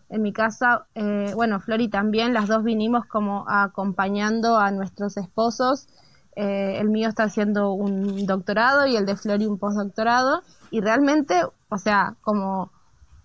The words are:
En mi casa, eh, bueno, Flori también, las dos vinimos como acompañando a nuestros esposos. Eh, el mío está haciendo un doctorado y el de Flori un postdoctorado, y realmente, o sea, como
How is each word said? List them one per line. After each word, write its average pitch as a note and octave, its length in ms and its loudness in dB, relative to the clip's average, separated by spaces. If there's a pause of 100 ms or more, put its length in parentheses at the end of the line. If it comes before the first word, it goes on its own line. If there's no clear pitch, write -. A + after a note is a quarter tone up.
En A3 120 -2
mi G#3 120 -2
casa, A3 520 0 (100)
eh, G#3 400 -2
bueno, A3 260 0
Flori A#3 260 -2
también, G#3+ 460 0
las G#3 160 2
dos A3 140 2
vinimos A3+ 420 0
como G3+ 420 -4
acompañando G3+ 1080 0
a G3+ 140 4
nuestros G3 460 -6
esposos. A#3 680 -2 (480)
Eh, G3 440 -2
el G#3+ 100 0
mío A3 180 0
está A3 160 -2
haciendo G#3 480 0
un G3 540 -2
doctorado G#3 600 2
y B3+ 100 2
el G3+ 80 0
de G3 100 -2
Flori G#3 300 -2
un G#3 140 -2
postdoctorado, A3+ 840 0 (280)
y A3 120 -2
realmente, C#4+ 640 2 (260)
o G#3 80 -4
sea, G3+ 440 0
como F#3+ 500 -2 (540)